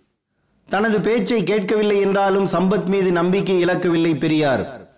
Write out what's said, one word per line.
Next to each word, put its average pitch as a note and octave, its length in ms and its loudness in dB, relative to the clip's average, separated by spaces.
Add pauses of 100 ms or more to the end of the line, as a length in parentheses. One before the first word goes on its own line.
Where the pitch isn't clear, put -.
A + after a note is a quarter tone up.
(680)
தனது G#3 320 0
பேச்சை A3 420 0
கேட்கவில்லை G3+ 580 0
என்றாலும் G3 520 0
சம்பத் F#3 320 0
மீது F#3 280 0
நம்பிக்கை F3+ 520 0
இழக்கவில்லை E3 540 0
பெரியார். D3 800 -2